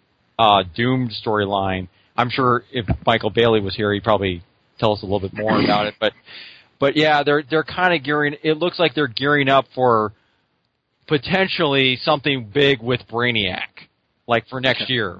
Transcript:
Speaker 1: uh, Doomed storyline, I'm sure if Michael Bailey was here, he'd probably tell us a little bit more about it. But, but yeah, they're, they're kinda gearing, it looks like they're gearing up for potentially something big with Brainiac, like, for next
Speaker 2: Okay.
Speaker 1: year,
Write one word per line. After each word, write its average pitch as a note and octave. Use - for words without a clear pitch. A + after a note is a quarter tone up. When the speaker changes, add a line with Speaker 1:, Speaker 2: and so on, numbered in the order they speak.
Speaker 1:
uh, G#2
Doomed B2
storyline, G2
I'm A#2+
sure B2
if A#2+
Michael A2
Bailey A2+
was G2
here, G#2
he'd G2+
probably F#2+
tell A2
us G2+
a G#2
little F#2+
bit F#2+
more G#2+
about G#2
it. G#2+
But, G#2+
but C#3
yeah, D3+
they're, D3
they're D#3
kinda F3+
gearing, D3
it D#3
looks E3+
like E3
they're D3+
gearing C#3
up C3+
for A2+
potentially D3
something C#3
big C#3
with A#2+
Brainiac, A2+
like, A#2
for C3
next B2+
Speaker 2:
Okay. C3
Speaker 1:
year, F#2+